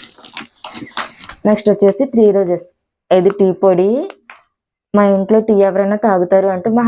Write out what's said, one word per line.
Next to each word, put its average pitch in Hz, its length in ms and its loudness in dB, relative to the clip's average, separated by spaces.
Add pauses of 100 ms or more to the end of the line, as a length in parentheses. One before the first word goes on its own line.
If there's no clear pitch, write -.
(1500)
నెక్స్ట్ 208 240 0
వచ్చేసి 202 360 2
త్రీ 220 320 2
రోజెస్, 175 300 -4 (500)
ఇది 185 120 4
టీ 196 220 0
పొడి. 185 400 0 (1040)
మా 208 100 2
ఇంట్లో 196 340 0
టీ 220 140 0
ఎవరైనా 196 420 0
తాగుతారు 190 520 0
అంటే 185 220 -4
మా 233 180 0